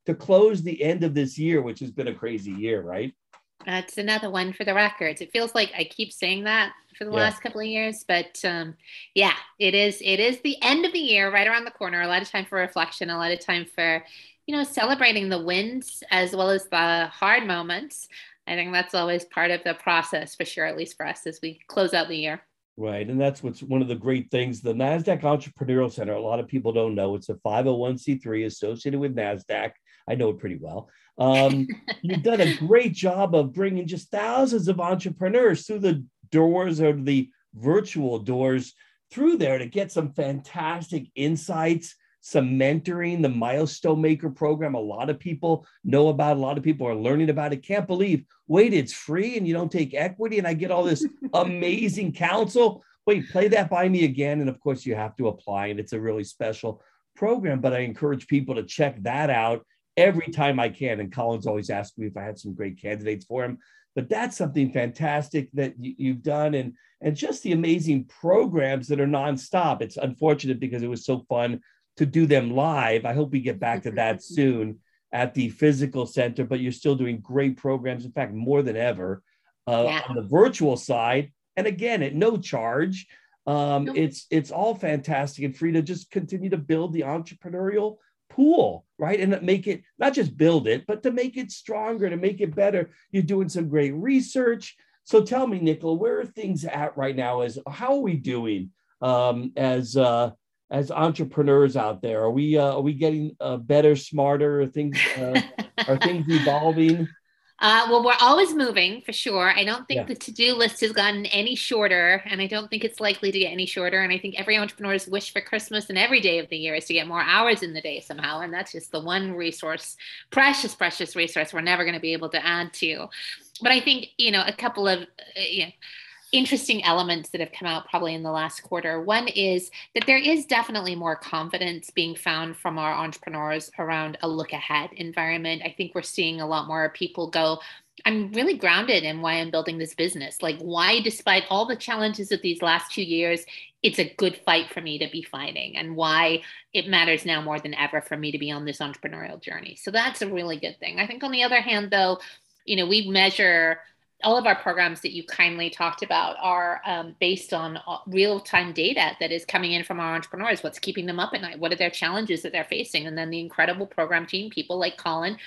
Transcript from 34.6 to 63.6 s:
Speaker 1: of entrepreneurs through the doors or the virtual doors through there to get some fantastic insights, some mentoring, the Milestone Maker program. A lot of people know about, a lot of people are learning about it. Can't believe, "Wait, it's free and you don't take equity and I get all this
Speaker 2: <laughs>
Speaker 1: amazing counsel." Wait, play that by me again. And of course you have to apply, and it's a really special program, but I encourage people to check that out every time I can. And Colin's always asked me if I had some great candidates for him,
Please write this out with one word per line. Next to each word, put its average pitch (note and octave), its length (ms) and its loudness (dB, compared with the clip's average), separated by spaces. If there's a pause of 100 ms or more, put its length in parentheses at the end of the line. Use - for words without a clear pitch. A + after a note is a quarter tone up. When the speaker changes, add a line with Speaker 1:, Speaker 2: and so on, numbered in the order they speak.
Speaker 1:
of F#3 100 2
entrepreneurs F#3 880 2
through G#3+ 120 -4
the E3+ 260 2 (260)
doors E3 520 4
or D3+ 100 6
the C3+ 380 2 (240)
virtual C3+ 640 0
doors B2+ 560 0 (360)
through D#4+ 280 2
there C3+ 200 2
to B2 80 -6
get G3 240 -4
some D3+ 220 -2
fantastic D#3 1040 -4
insights, E3 800 -2 (260)
some C3 380 0
mentoring, E3+ 640 0
the C#3+ 60 4
Milestone D3 720 0
Maker D#3 280 2
program. D3+ 460 -2
A A#2 60 -4
lot G#2+ 280 -6
of D3 100 -2
people D#3+ 460 -2 (200)
know C#3+ 240 6
about, D3 280 4
a C3+ 40 0
lot C#3 180 -2
of C3+ 60 -4
people C#3+ 220 2
are A#2 80 0
learning C#3 360 2
about D3 220 0
it. C3 100 -4
Can't G3 240 -2
believe, F#3 380 0 (240)
"Wait, G3+ 260 6
it's C#3+ 180 2
free G3+ 440 -4
and G3 100 -2
you E3 80 2
don't E3+ 160 -2
take C#3+ 240 -2
equity G3 440 -2
and F3+ 80 0
I E3 80 0
get F3 180 -2
all F3 100 2
this F3 240 2 (140)
Speaker 2:
<laughs> - 140 -4
Speaker 1:
amazing F3+ 800 0
counsel." G#3+ 680 2 (240)
Wait, G#3 240 2
play F#3+ 160 4
that G3+ 240 4
by F#3 180 2
me F#3 140 4
again. C#3+ 380 2
And C3+ 100 0
of B2+ 80 -6
course C3+ 260 -4
you A2+ 120 -2
have A2 200 -6
to A#2+ 120 0
apply, G2+ 400 -4
and G#2 100 -6
it's G#2 140 -8
a A2+ 80 -4
really G#2+ 240 -4
special A2 580 -8 (320)
program, G3 460 0
but B2+ 120 0
I B2 80 0
encourage B2+ 460 -4
people C3 300 0
to G#2+ 80 -4
check C3+ 400 -2
that C#3+ 260 0
out A2+ 340 0 (320)
every E3+ 360 4
time C#3+ 260 2
I A#2+ 100 2
can. A#2 300 -4
And G2 140 -8
Colin's A#2 340 -2
always G#2+ 240 -2
asked G2+ 260 -6
me A2 120 -6
if G2 80 -12
I G2+ 80 -10
had G#2+ 160 -12
some G2 140 -12
great F#2+ 280 -10
candidates G#2 420 -6
for B2 200 -4
him, B2 140 -6 (360)